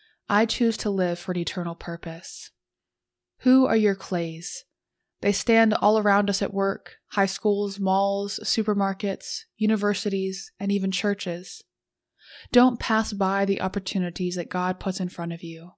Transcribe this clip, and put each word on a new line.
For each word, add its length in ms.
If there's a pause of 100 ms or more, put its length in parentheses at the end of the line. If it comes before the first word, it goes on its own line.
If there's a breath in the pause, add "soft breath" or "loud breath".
(280)
I 200
choose 300
to 120
live 300
for 120
an 60
eternal 380
purpose. 720 (920)
Who 260
are 100
your 160
clays? 720 (560)
They 100
stand 440
all 240
around 300
us 120
at 120
work, 420 (160)
high 160
schools, 520
malls, 640
supermarkets, 1000 (160)
universities, 1000
and 120
even 200
churches. 720 (880 loud breath)
Don't 280
pass 340
by 320
the 160
opportunities 720
that 140
God 300
puts 200
in 100
front 240
of 100
you. 340